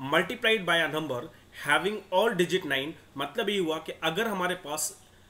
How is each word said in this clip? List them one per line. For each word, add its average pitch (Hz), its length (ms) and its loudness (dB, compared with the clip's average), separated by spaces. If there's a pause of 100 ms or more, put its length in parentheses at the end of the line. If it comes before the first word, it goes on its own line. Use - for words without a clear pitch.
(140)
multiplied 220 540 2
by 165 220 4
a 151 40 -6
number 139 260 -4 (500)
having 175 260 2 (180)
all 208 220 4
digit 175 260 2
nine", 143 300 -2 (240)
मतलब 165 320 -2
ये 202 100 0
हुआ 160 200 0
कि 165 140 -10 (100)
अगर 165 240 0
हमारे 180 280 -2
पास - 480 -6 (260)